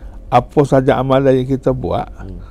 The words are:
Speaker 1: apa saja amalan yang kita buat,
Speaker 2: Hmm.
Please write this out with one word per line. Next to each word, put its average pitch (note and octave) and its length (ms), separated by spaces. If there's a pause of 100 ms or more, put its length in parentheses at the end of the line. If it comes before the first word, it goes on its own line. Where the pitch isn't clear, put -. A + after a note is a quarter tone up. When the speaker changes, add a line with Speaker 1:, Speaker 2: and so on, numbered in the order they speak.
(280)
Speaker 1:
apa B2 360
saja C3 340
amalan C3+ 380
yang B2+ 120
kita C3 220
buat, G#2+ 420
Speaker 2:
Hmm. - 400